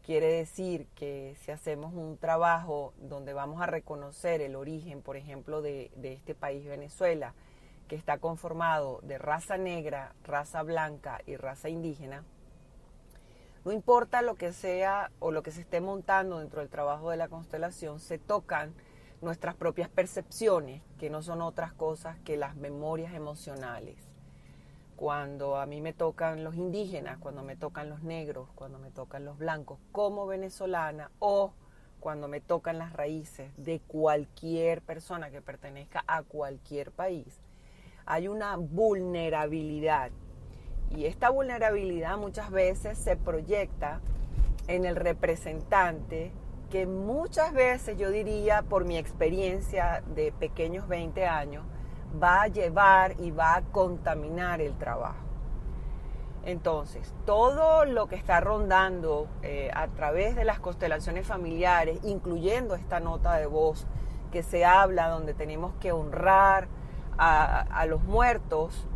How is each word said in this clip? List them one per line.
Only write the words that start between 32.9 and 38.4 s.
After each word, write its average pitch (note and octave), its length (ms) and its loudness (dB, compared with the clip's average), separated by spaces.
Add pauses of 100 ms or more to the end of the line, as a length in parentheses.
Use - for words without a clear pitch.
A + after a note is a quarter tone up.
raíces D3+ 640 -8
de D#3 300 -6
cualquier E3 960 0
persona E3 480 -10
que C#3 100 -16
pertenezca C#3+ 640 -10
a D#3+ 160 0
cualquier C#3+ 680 -8
país, E3+ 500 -6 (640)
hay E3+ 220 -2
una G3+ 300 -6